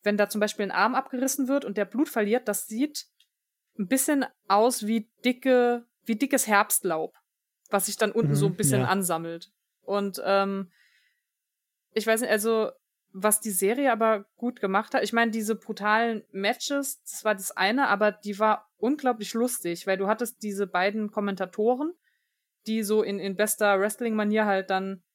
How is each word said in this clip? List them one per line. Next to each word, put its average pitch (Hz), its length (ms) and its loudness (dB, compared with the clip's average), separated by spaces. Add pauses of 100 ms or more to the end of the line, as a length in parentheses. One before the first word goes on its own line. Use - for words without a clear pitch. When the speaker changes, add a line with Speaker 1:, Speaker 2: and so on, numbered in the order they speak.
Speaker 1:
wenn 208 120 2
da 202 140 2
zum 214 100 -6
Beispiel 208 260 -2
ein 190 60 -6
Arm 220 220 2
abgerissen 262 540 -2
wird 277 180 0
und 196 100 -6
der 202 100 0
Blut 269 220 -2
verliert, 226 400 0
das 202 200 -4
sieht 277 400 -4 (720)
ein 190 80 -4
bisschen 269 380 2 (220)
aus 214 380 4
wie 220 240 -2 (160)
dicke, 247 640 2 (160)
wie 226 120 -2
dickes 277 300 0
Herbstlaub, 196 680 0 (560)
was 196 160 0
sich 208 100 -6
dann 214 140 0
unten 151 240 2
so 147 100 2
ein 160 60 2
Speaker 2:
Mhm, 180 60 -8
Speaker 1:
bisschen 131 240 2
Speaker 2:
ja. 127 60 0
Speaker 1:
ansammelt. 170 640 -2 (300)
Und, 202 440 -4
ähm, 196 440 0 (1200)
ich 214 120 -2
weiß 220 140 2
nicht, 247 100 -4
also 220 420 0 (420)
was 202 260 0
die 220 120 -6
Serie 240 420 2
aber 220 320 2 (100)
gut 247 240 -6
gemacht 202 340 -2
hat, - 80 2
ich 208 120 -2
meine, 233 180 2
diese 220 240 -2
brutalen 214 760 -2
Matches, 254 720 -4
das - 200 -14
war 214 120 2
das 196 200 -10
eine, 240 320 2
aber 208 240 2
die 208 260 -10
war 214 380 2
unglaublich 247 580 -2
lustig, 226 540 -2
weil 190 100 2
du 196 100 -2
hattest 220 360 -4
diese 202 240 -4
beiden 202 420 0
Kommentatoren, 214 840 -2 (720)
die 220 160 0
so 214 180 2
in, 202 160 -2
in 190 200 -6
bester 208 420 2
Wrestling-Manier 214 680 0
halt 190 240 0
dann 190 340 -4 (120)